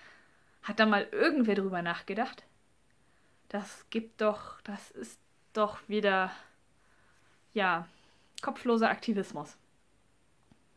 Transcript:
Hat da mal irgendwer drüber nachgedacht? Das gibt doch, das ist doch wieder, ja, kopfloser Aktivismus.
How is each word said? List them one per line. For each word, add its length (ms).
Hat 160
da 60
mal 260
irgendwer 420
drüber 280
nachgedacht? 600
Das 420
gibt 300
doch, 420
das 280
ist 300
doch 260
wieder, 440
ja, 320
kopfloser 480
Aktivismus. 680